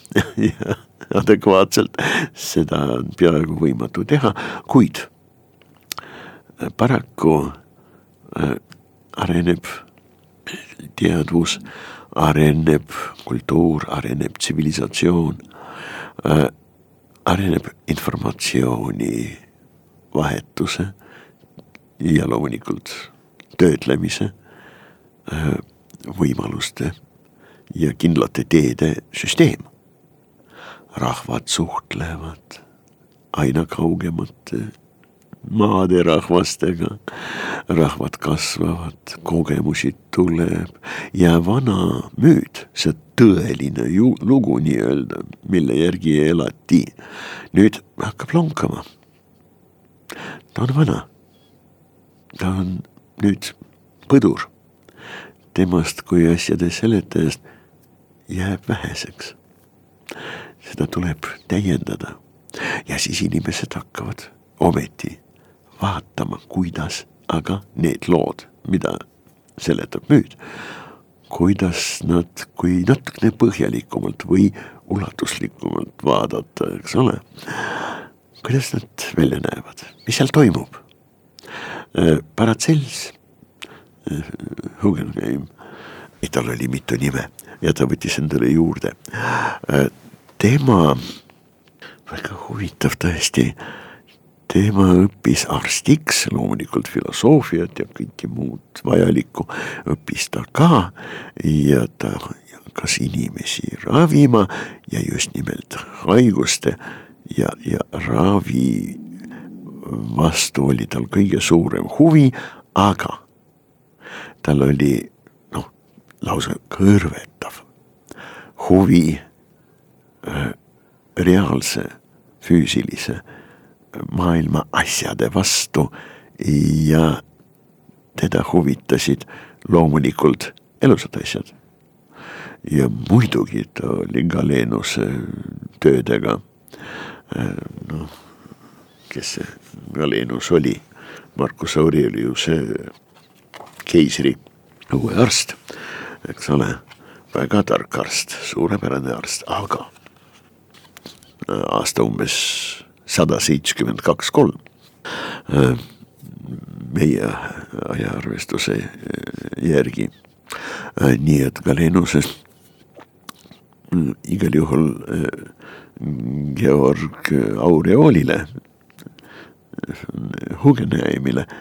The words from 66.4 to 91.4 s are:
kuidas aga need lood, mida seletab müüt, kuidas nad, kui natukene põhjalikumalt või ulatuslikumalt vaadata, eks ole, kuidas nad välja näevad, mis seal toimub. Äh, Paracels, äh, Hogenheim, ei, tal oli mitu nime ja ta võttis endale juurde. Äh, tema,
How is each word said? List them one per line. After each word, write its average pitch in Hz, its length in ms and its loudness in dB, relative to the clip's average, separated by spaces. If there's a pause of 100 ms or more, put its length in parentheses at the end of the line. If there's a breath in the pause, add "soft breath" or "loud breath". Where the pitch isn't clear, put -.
kuidas - 640 -6 (180)
aga 87 380 -4 (100)
need - 360 -2
lood, - 380 0 (160)
mida 80 340 -2 (640)
seletab - 520 -4
müüt, - 260 4 (960 loud breath)
kuidas 92 680 -2
nad, 87 500 -2
kui 90 320 0
natukene 113 480 2
põhjalikumalt - 960 -2
või 95 220 4 (360 loud breath)
ulatuslikumalt - 1200 -8
vaadata, - 680 -2
eks - 220 -10
ole, 120 220 2 (1300 loud breath)
kuidas 131 300 -2
nad - 400 -10
välja 67 280 2
näevad, - 440 -8 (140)
mis - 200 -2
seal 135 140 0
toimub. 113 420 4 (1120 loud breath)
Äh, 80 300 4 (100)
Paracels, 117 800 0 (920 loud breath)
äh, - 280 -6 (460)
Hogenheim, 71 720 -2 (680 loud breath)
ei, - 120 -6
tal 60 220 -2
oli 58 160 -4
mitu 62 320 -4
nime 65 300 -4 (280 loud breath)
ja 80 160 0
ta 67 140 0
võttis - 320 -4
endale 69 320 0
juurde. 82 420 0 (140)
Äh, - 800 -2 (460)
tema, 107 640 4 (1080 loud breath)